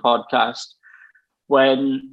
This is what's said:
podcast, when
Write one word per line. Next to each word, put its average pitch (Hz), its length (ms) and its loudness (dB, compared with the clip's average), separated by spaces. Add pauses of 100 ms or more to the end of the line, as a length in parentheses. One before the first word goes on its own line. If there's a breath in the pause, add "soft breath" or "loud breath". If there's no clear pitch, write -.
podcast, 120 600 -2 (840 soft breath)
when 135 640 0